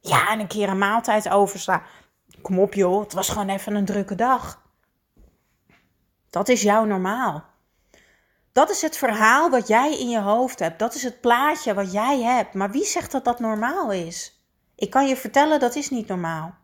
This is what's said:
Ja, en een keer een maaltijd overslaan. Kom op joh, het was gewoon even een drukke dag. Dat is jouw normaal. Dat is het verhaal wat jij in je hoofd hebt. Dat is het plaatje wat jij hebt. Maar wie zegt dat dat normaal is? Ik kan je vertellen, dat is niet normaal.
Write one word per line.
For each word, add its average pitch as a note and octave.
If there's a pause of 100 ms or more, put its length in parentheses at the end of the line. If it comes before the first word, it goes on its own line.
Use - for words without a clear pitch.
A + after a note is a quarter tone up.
Ja, -
en A3
een G#3
keer G3+
een F#3+
maaltijd G#3+
overslaan. G3 (600)
Kom F#3
op G3
joh, G3
het G#3
was F#3+
gewoon G3+
even G3
een G3+
drukke G3
dag. A#3+ (1700)
Dat G3
is A#3+
jouw G#3
normaal. G3 (1080)
Dat D4+
is F#4+
het D#4
verhaal A#3+
wat B3+
jij C4
in B3
je A#3
hoofd A3+
hebt. E3
Dat A3+
is C4
het B3+
plaatje B3
wat F#3+
jij A#3+
hebt. A#3+
Maar G3
wie C#4+
zegt -
dat C4+
dat A#3+
normaal A3+
is? F3 (340)
Ik G3+
kan C#4
je C4
vertellen, C#4+
dat B3
is C#4+
niet A#3
normaal. E3